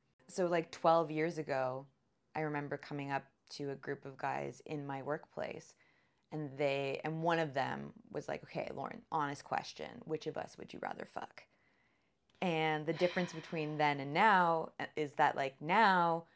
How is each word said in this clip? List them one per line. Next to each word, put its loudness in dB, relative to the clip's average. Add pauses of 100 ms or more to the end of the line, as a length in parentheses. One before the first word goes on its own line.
(300)
so, 0
like, 0
twelve 4
years 0
ago, -2 (480)
I -4
remember -4
coming -6
up -2 (320)
to -4
a -6
group -8
of -12
guys -4
in -6
my -6
workplace, -6 (580)
and -6
they, 0
and -4
one 4
of -2
them -2 (180)
was -8
like, -4
"Okay, -6
Lauren, -8 (100)
honest -2
question, -6 (160)
which -6
of -6
us -8
would -14
you -12
rather -6
fuck?" -12 (1000)
And 2
the 2
difference 2
between -4
then 2
and -4
now, 6 (100)
uh, -4 (100)
is -2
that, 4
like, -4
now, 6 (120)